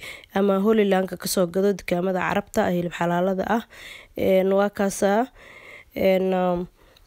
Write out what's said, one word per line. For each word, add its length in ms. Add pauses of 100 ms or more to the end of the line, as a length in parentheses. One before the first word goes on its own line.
(340)
ama 240
Holyland-ka 580
ka 140
soo 160
gado 260
dukaamada 460
Carabta, 560
hilib 180
xalaalada 540
ah. 160 (560)
Een, 340
waa 180
kaasaa. 600 (640)
Een, 400
um, 320 (400)